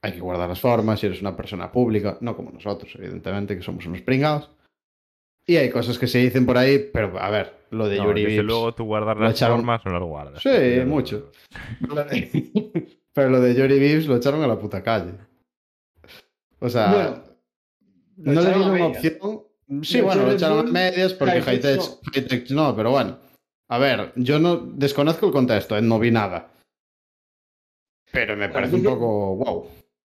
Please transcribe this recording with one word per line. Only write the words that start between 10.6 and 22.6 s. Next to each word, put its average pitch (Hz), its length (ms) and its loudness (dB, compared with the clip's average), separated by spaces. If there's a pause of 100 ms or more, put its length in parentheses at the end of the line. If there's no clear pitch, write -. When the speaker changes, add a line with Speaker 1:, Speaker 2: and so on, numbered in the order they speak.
Speaker 1:
mucho. 127 440 -4 (500)
<laughs> - 1300 -6
Pero 135 180 2
lo 127 100 6
de 123 140 4
Yuri 135 240 4
Vips 147 280 4
lo 131 100 2
echaron 139 260 0
a 143 60 2
la 110 100 0
puta 101 240 -8
calle. 95 300 -2 (1500)
O 123 100 -4
sea, 107 240 2
Speaker 3:
Bueno, - 300 0 (960)
lo 135 140 0
Speaker 1:
no 160 100 4
le 180 80 4
Speaker 3:
echaron 190 120 2
a 190 100 2
Speaker 1:
dieron - 0 -
Speaker 3:
medias. 160 420 0
Speaker 1:
opción. 214 280 -10 (400)
Sí, 247 160 0
Speaker 3:
Lo 202 60 4
Speaker 1:
bueno, 190 160 2
Speaker 3:
echó - 20 2
Speaker 1:
lo - 60 2
Speaker 3:
Red 208 80 4
Speaker 1:
echaron 156 220 2
a - 40 2
Speaker 3:
Bull, 233 100 -2
Speaker 1:
medias 185 420 2
porque - 280 2
Speaker 3:
Hightech 127 220 0
Speaker 1:
Hightech, 139 160 2
Speaker 3:
no. - 320 -8
Speaker 1:
Hightech 127 380 -4
no, 139 260 0